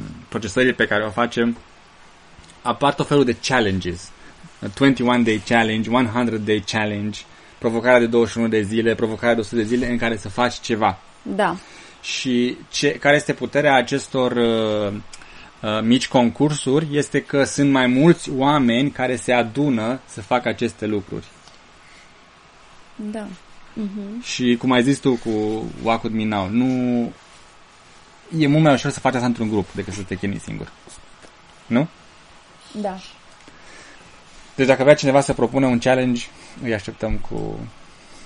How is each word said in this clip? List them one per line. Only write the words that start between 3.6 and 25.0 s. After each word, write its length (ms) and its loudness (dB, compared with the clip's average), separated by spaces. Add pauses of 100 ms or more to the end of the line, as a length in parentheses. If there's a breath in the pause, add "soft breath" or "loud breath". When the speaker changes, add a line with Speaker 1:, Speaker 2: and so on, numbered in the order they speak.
Speaker 1:
A 60 -10
twenty-one 540 2
day 260 0
challenge, 420 2
one 180 2
hundred 360 -2
day 220 0
challenge, 540 -4 (380 soft breath)
provocarea 400 4
de 80 4
douăzeci 260 2
și 60 -6
unu 100 0
de 140 2
zile, 320 0
provocarea 400 0
de 60 0
o 20 -4
sută 140 -6
de 60 2
zile 280 0
în 80 -2
care 180 -2
să 120 -12
faci 320 0
ceva. 380 0 (240)
Speaker 2:
Da. 340 -2 (460 loud breath)
Speaker 1:
Și 540 -2 (140)
ce, 220 0
care 240 4
este 160 -2
puterea 420 0
acestor, 580 0
uh, 600 0 (680 loud breath)
uh, 200 -2
mici 260 2
concursuri 800 0 (100)
este 260 -2
că 220 0
sunt 260 0
mai 160 2
mulți 440 4
oameni 600 2
care 260 -2
se 160 -2
adună 760 0
să 160 -16
facă 260 0
aceste 380 -4
lucruri. 380 -6 (1700 soft breath)
Speaker 2:
Da. 300 -10 (460)
Mhm. 500 -8
Speaker 1:
Și 380 0
cum 120 -2
ai 100 4
zis 160 2
tu 160 2